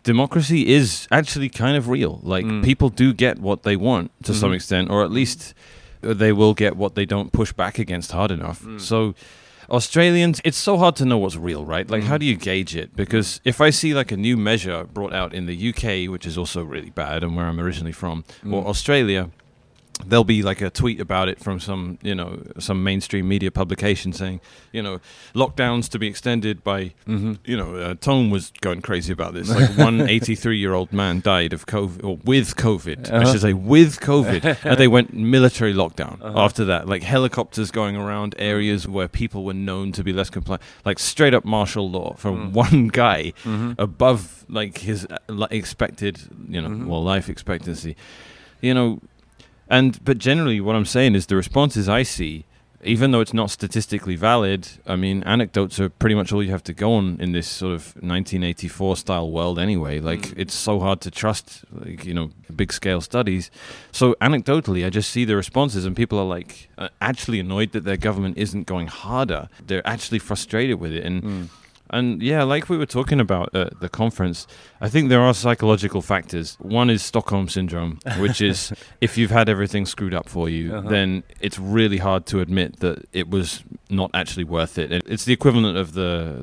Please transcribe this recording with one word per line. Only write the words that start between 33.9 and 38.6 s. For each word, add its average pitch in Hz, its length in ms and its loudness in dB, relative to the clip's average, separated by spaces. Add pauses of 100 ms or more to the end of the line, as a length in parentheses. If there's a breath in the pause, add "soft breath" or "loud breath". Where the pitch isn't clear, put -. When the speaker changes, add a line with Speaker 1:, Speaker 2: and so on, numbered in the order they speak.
Speaker 1:
covid. 117 420 2 (180)
Speaker 2:
<laughs> - 40 -18
Speaker 1:
And 143 120 4
they 131 100 8
went 120 280 6
military 117 580 4
lockdown 87 480 -2
Speaker 2:
Uh-huh. 107 240 2
Speaker 1:
after 104 220 2
that. 90 200 0
Like, 98 160 -2
helicopters 117 680 -2
going 104 260 -2
around 104 420 -6
areas 104 480 0